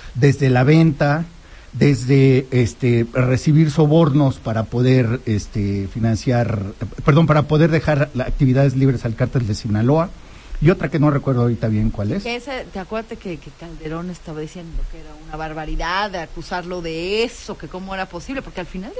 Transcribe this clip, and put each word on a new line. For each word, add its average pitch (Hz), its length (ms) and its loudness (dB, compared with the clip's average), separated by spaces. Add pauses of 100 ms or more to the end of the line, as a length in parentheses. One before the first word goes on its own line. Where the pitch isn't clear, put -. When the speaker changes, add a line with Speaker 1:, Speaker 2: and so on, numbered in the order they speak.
(140)
Speaker 1:
desde 135 360 2
la 127 140 4
venta, 156 600 4 (480)
desde, 135 800 4
este, 120 600 2
recibir 135 580 2
sobornos 147 680 4
para 110 280 -4
poder, 123 640 2
este, 101 640 -2
financiar, 113 720 0 (420)
perdón, 156 220 6
para 151 160 4
poder 151 280 4
dejar 151 440 0
las 123 140 -2
actividades 135 480 2
libres 135 280 2
al 117 100 -2
cártel 123 320 -2
de 101 80 -2
Sinaloa, 120 560 0 (500)
y 147 100 6
otra 185 180 0
que 151 100 -2
no 147 140 4
recuerdo 123 300 0
ahorita 117 260 0
bien 110 220 2
cuál 104 200 -4
es. 196 140 -4
Speaker 2:
Que 233 100 -6
ese, 254 380 -10
te 190 80 -8
acuerdas 220 360 -10
que, 175 200 -10
que 139 140 -18 (100)
Calderón 165 500 -10
estaba 160 300 -12
diciendo 160 500 -8
que 165 80 -12
era 156 120 -16 (180)
una 156 80 -12
barbaridad 160 720 -4
de 185 80 -8
acusarlo 175 640 -8
de 170 400 -4
eso, 226 340 -8
que 151 120 -14
cómo 190 260 -10
era 185 120 -6
posible, 254 360 -10
porque - 180 -12
al 175 60 -8
final 190 340 -12